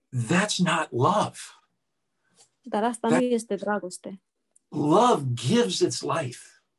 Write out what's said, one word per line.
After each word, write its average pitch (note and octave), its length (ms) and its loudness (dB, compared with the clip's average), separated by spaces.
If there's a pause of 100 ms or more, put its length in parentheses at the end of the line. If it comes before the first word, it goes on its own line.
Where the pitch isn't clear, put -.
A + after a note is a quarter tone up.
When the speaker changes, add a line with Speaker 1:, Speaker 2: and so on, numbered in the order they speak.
(160)
Speaker 1:
That's E3+ 400 0
not D#3+ 340 0
love. D3 480 0 (1200)
Speaker 2:
Dar A3 240 -4
asta A#3 240 -2
Speaker 1:
That A#3+ 120 2
Speaker 2:
nu B3+ 60 2
este A#3 280 -2
dragoste. G3 680 -8 (460)
Speaker 1:
Love E3 540 4 (120)
gives F#3 440 0
its D#3+ 220 0
life. C#3+ 600 -6 (200)